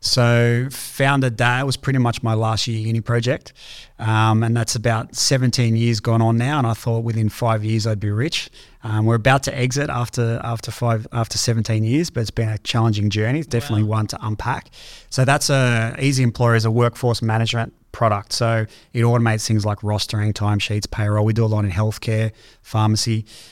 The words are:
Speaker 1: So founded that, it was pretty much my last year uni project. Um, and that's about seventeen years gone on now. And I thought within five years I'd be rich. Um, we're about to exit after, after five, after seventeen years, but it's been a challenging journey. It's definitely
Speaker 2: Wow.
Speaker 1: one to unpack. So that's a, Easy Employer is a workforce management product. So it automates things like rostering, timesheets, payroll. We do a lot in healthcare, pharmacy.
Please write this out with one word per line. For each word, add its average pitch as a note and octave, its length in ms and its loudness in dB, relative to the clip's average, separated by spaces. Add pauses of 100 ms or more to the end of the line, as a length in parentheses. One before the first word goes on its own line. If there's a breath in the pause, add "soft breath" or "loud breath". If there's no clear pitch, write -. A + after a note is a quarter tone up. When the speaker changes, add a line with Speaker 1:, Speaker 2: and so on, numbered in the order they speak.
Speaker 1:
So A#2+ 680 2
founded C3+ 680 0
that, B2 240 0
it C#3 40 -2
was C3 120 -2
pretty C3+ 200 -2
much A#2+ 240 0
my A2+ 140 0
last A2 320 0
year A2+ 100 -4
uni A2+ 240 -2
project. A#2 520 -2 (440 loud breath)
Um, A2 460 2
and A2+ 120 0
that's A#2 200 -2
about A2+ 400 -2
seventeen B2 600 2
years A#2 240 2
gone A2+ 220 2
on A2+ 160 2
now. C#3 220 0
And A#2 80 0
I A2+ 60 0
thought A#2 300 -4
within A2+ 260 -2
five A2+ 340 -2
years A2 240 0
I'd G#2+ 120 -2
be G#2 120 -2
rich. B2 400 -4 (320 loud breath)
Um, A2 220 0
we're A2+ 100 4
about C3 280 4
to - 140 -6
exit C3 320 -2
after, A#2 540 -2
after A#2 260 -6
five, A2+ 420 -2
after A2+ 280 -4
seventeen A2+ 440 0
years, C#3 280 0
but - 100 -6
it's G#2 80 -4
been A2 200 -2
a G#2+ 100 -4
challenging G#2+ 500 2
journey. A2 300 0
It's D#3+ 80 -8
definitely A2+ 360 0
Speaker 2:
Wow. G#2+ 140 0
Speaker 1:
one A2 100 -2
to - 140 -8
unpack. A2 480 -6 (400 loud breath)
So C3 160 2
that's C#3+ 240 0
a, B2 480 0
Easy C3+ 240 0
Employer A#2 320 2
is A2 120 2
a A2+ 60 0
workforce A#2+ 520 0
management A2+ 500 -2 (200)
product. G#2 400 0
So A2+ 320 0 (260 loud breath)
it A#2+ 120 0
automates A#2 440 2
things G#2+ 180 2
like G#2 140 -2
rostering, G#2 540 -2
timesheets, G#2 580 -2
payroll. G#2+ 320 0
We A2 80 4
do A2+ 140 2
a - 20 2
lot G#2+ 160 0
in G2 80 0
healthcare, A2 640 -2 (280 loud breath)
pharmacy. A2 640 0 (280 loud breath)